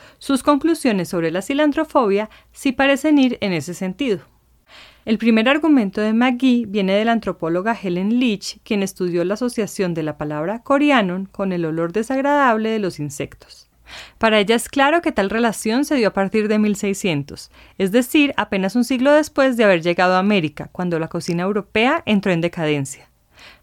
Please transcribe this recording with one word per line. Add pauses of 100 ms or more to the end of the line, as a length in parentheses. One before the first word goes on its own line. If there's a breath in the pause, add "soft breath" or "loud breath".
(180 soft breath)
sus
conclusiones
sobre
la
cilantrofobia (220 soft breath)
sí
parecen
ir
en
ese
sentido. (840 loud breath)
El
primer
argumento
de
McGee
viene
de
la
antropóloga
Helen
Leach,
quien
estudió
la
asociación
de
la
palabra
corianon
con
el
olor
desagradable
de
los
insectos. (480 loud breath)
Para
ella
es
claro
que
tal
relación
se
dio
a
partir
de
mil
seiscientos, (260 soft breath)
es
decir,
apenas
un
siglo
después
de
haber
llegado
a
América,
cuando
la
cocina
europea
entró
en
decadencia. (520 loud breath)